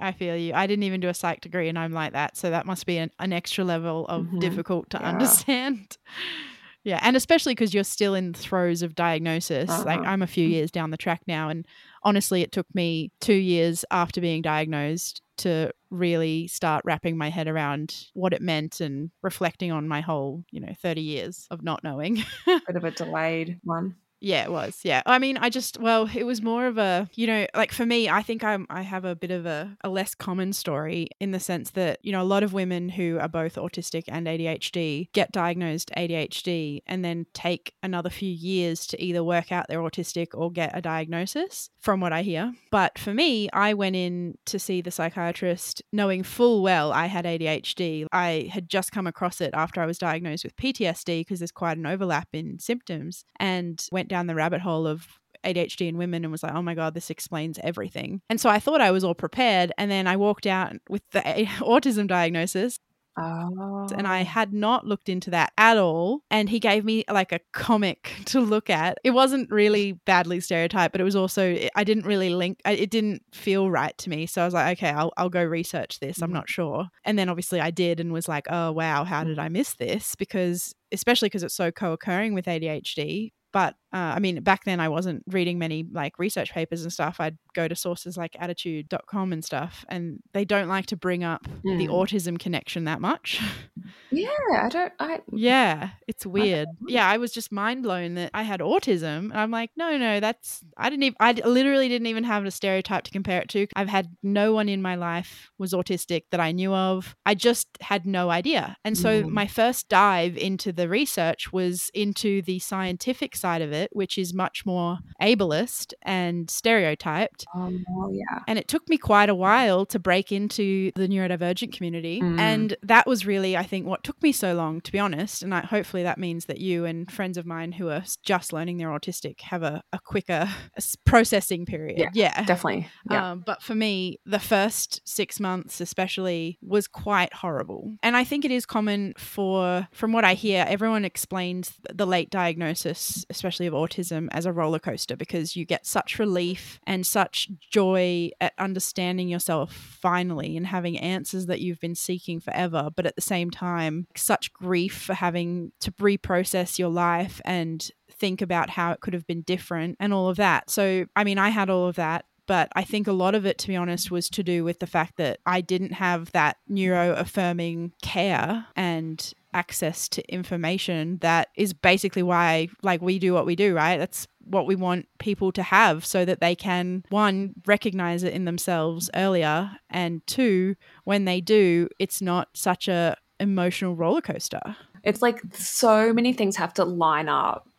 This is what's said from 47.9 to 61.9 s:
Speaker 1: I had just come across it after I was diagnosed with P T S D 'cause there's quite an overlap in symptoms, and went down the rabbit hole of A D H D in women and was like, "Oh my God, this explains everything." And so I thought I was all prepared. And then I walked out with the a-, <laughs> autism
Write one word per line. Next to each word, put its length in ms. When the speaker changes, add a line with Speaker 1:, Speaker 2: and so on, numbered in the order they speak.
Speaker 1:
I 380
had 200
just 220
come 140
across 360
it 100
after 300
I 40
was 120
diagnosed 440
with 140
P 160
T 140
S 180
D 180
'cause 180
there's 120
quite 240
an 100
overlap 460
in 260
symptoms, 640
and 540
went 140
down 220
the 80
rabbit 240
hole 260
of 320
A 100
D 60
H 180
D 120
in 100
women 260
and 60
was 140
like, 100
"Oh 80
my 120
God, 200
this 160
explains 540
everything." 680
And 100
so 80
I 120
thought 200
I 120
was 100
all 140
prepared. 600
And 120
then 160
I 100
walked 300
out 280
with 220
the 180
a-, 180
<laughs> 140
autism 460